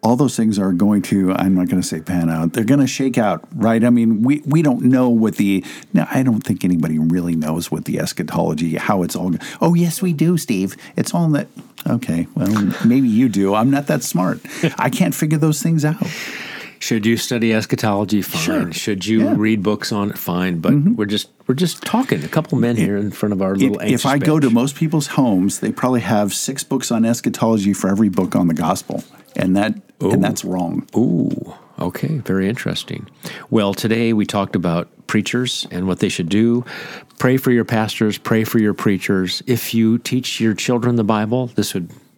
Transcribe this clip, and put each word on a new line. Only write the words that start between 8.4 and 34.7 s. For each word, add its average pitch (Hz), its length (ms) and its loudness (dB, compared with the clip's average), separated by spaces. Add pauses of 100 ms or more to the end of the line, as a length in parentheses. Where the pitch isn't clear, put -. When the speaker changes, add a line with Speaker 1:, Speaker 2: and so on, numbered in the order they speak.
Speaker 1:
how 101 260 0
it's 85 140 -4
all 90 140 -2
go-, 80 80 -2 (220)
"Oh, 165 140 4
yes, 170 280 0
we 185 100 0
do, 160 240 2
Steve. 98 400 -2 (200)
It's - 160 -4
all 175 120 0
in 156 80 2
that," 143 160 0 (400)
okay, 117 480 -2
well, 101 360 0 (120)
maybe 123 240 4
you 117 200 4
do. 98 260 2
I'm 117 160 4
not 143 180 0
that 151 160 0
smart. - 360 -2 (200)
Speaker 2:
<laughs> - 180 -2
Speaker 1:
I 151 120 2
can't - 240 0
figure 156 240 0
those 151 220 0
things 160 240 0
out. 151 120 0 (840)
Speaker 2:
Should 110 260 -2
you 113 120 4
study 113 360 0
eschatology? 104 720 0
Fine. 160 200 -6
Speaker 1:
Sure. 170 300 -2
Speaker 2:
Should 95 340 -4
you 110 180 4
Speaker 1:
Yeah. 302 120 2
Speaker 2:
read 107 280 2
books 104 260 -2
on 104 200 -2
it? - 80 -10
Fine. 90 420 -2
But 90 140 2
Speaker 1:
Mm-hmm. 156 200 4
Speaker 2:
we're 107 120 -2
just, 104 240 -4 (180)
we're 131 80 2
just 175 260 -2
talking, 220 400 0
a 76 60 -8
couple 156 300 0
men 117 180 2
Speaker 1:
If, 107 80 0
Speaker 2:
here 101 140 0
in 104 120 -2
front 104 220 -2
of 95 100 0
our 95 140 0
little 98 220 2
Speaker 1:
if, - 40 -8
if 107 60 -2
Speaker 2:
anxious 117 180 0
Speaker 1:
I 139 120 2
go 160 200 4
to 143 100 4
Speaker 2:
bench. 113 60 4
Speaker 1:
most 135 220 2
people's 156 320 0
homes, 101 520 2
they 110 120 -4
probably 127 300 0
have 104 320 0
six - 280 -6
books 127 300 -4
on 113 120 2
eschatology 113 680 0
for 95 180 -2
every 101 200 2
book 92 260 -2
on 92 100 4
the 82 80 2
gospel. 87 480 -4 (320)
And 92 220 2
that, 107 180 0 (280)
Speaker 2:
Ooh. 95 100 0
Speaker 1:
and 104 100 4
that's 104 220 -2
wrong. 90 500 -4
Speaker 2:
Ooh, - 600 0 (240)
okay. - 400 -4
Very 95 300 -2
interesting. - 580 -6 (440)
Well, 104 240 2
today 113 380 0
we 104 140 2
talked 98 280 -2
about 87 340 0 (180)